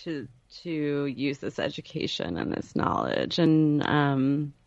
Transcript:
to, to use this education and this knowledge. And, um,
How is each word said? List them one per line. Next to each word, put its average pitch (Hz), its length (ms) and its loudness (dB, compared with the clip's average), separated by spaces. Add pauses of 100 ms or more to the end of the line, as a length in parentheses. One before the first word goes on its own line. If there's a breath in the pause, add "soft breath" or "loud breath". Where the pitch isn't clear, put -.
to, 147 240 -8 (360)
to 147 420 -2
use 139 320 -4
this - 200 -8
education - 800 -4
and - 140 -4
this - 240 -8
knowledge. - 640 0
And, 156 480 4
um, 143 680 2 (140)